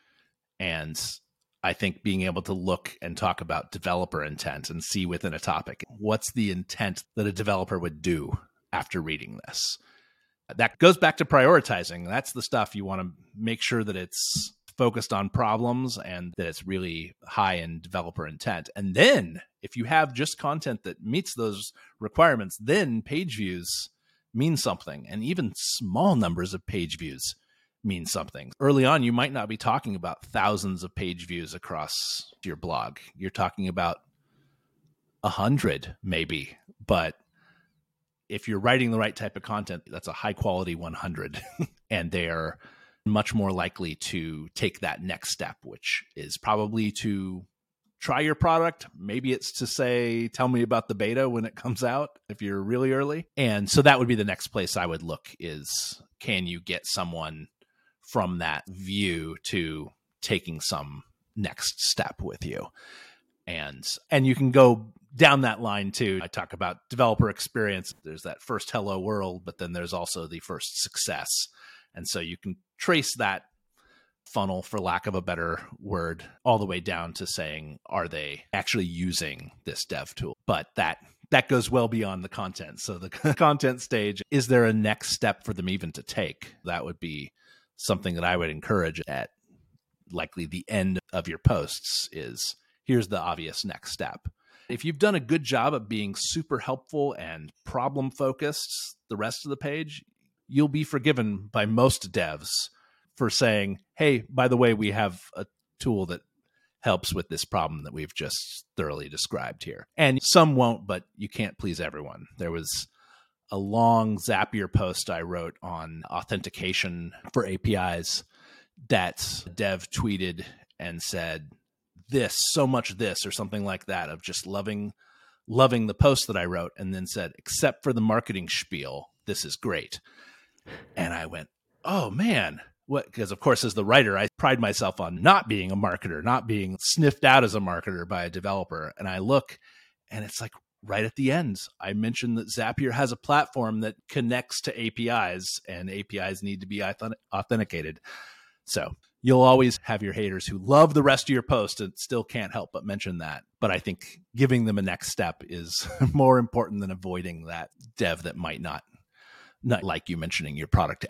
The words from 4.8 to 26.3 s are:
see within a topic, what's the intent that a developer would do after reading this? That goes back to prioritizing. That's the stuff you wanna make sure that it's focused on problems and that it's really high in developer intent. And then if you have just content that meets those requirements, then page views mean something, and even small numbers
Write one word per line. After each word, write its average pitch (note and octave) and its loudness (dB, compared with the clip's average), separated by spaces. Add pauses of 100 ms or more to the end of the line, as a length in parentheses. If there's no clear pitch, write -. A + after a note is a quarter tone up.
see F#2 -2
within F2 -4
a D2+ -8
topic, - -4
what's G#2+ -2
the G#2+ 0
intent F#2 -4 (120)
that G#2+ 0
a G2+ 0
developer F#2+ 0
would D#2+ -6
do E2 0 (320)
after F2 -4
reading C#2+ -8
this? - -4 (760)
That A2+ 2
goes F3 10
back D#3 4
to D#3+ 2
prioritizing. A#2+ 6
That's A2+ -4
the A#2+ -8
stuff A2 -2
you G2 -6
wanna F#2 -4 (220)
make A2 -4
sure A#2 0
that G2+ -4
it's - -4 (240)
focused A#2 2
on G2 -2
problems A#2+ 0
and F2+ -10
that E2+ -4
it's E2 -10
really F2 -6 (120)
high G2 0
in E2 -6
developer E2+ -6
intent. D#2+ -6
And G2 -2
then A2+ 4 (220)
if - -14
you A#2 -2
have D3+ 4
just C3 -4
content C#3+ -4
that F2 -10
meets B2 -2
those G#2 -4 (260)
requirements, A2+ 4
then C3 2
page C#3 -4
views F2+ -4 (460)
mean C#3+ 2
something, D2 -4
and G#2+ -6
even D3 -2
small B2+ 2
numbers F2+ 2